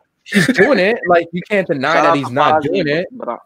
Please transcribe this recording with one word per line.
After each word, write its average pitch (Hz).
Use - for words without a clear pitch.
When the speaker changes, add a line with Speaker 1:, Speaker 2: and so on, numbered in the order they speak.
Speaker 1:
he's -
doing 240
it. 208
Like, 175
you 175
can't 196
deny 147
Speaker 2:
Shout 165
Speaker 1:
that 165
Speaker 2:
out 165
Speaker 1:
he's 131
Speaker 2:
to 120
Speaker 1:
not 151
Speaker 2:
Fozzy, 151
Speaker 1:
doing 160
it. 160
Speaker 2:
but 123
I, 117